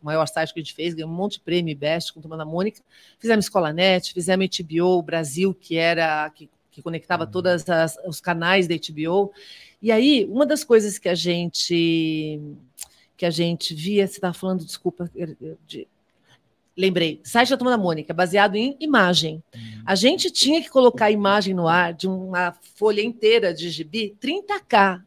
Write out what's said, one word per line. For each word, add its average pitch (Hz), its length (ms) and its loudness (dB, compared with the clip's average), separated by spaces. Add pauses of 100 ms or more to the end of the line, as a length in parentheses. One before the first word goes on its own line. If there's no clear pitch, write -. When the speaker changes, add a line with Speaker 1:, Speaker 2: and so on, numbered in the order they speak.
Speaker 1:
maior 151 260 0
site 160 280 -4
que 170 60 -8
a - 20 -10
gente 139 120 -14
fez, 165 200 -6
ganhou 160 160 -10
um 165 40 -8
monte 196 200 -6
de - 60 -16
prêmio, 165 360 -2
Best 156 380 -4
com 160 80 -20
Turma 160 160 -14
da 156 80 -10
Mônica. 180 340 -4 (380)
Fizemos 226 260 2
Escola 165 260 0
Net, 180 440 2
fizemos 185 320 0
H 185 200 -6
B 160 140 -2
O 180 220 4
Brasil, 160 500 -2
que - 240 -8
era, 160 540 0
que, - 180 -20 (220)
que - 100 -20
conectava 165 460 -4
Speaker 2:
Uhum. - 40 -16
Speaker 1:
todas 175 380 0
as, 165 380 0
os 165 160 -10
canais 175 440 2
da 165 80 -2
H 160 160 -6
B 156 160 -6
O. 196 240 0 (520)
E 220 100 2
aí, 247 380 4
uma 262 160 2
das 294 180 -2
coisas 208 340 4
que - 120 -6
a 180 40 0
gente, 165 1300 -2 (760)
que - 80 -4
a 170 60 2
gente 170 440 -2
via, 196 320 0
você - 140 -14
tava 180 140 -4
falando, 185 300 -4
desculpa, 175 460 -8 (560)
de... - 200 -16 (880)
lembrei, 175 460 0
site 247 280 2
da 269 60 2
Turma 247 140 -2
da 240 80 2
Mônica, 165 340 -2
baseado 185 440 2
em 262 240 -2
imagem. 180 600 2 (140)
Speaker 2:
Uhum. 117 60 -16 (260)
Speaker 1:
A 190 80 0
gente 277 360 2
tinha 302 300 2
que - 80 -8
colocar 247 360 4
a 214 80 4
imagem 202 420 2
no 170 140 0
ar 170 260 2
de 190 140 -4
uma 185 440 -4 (220)
folha 208 260 0
inteira 220 540 2
de 165 160 -8
gibi, 165 480 -8
trinta 392 400 -6
K. 196 480 2